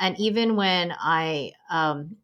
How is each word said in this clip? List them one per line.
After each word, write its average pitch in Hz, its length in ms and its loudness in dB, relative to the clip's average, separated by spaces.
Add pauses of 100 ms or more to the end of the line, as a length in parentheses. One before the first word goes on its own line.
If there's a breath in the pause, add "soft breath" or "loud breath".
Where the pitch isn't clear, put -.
and 185 180 0
even 220 380 2
when 185 420 2
I, 160 540 -2 (180)
um, 156 540 -2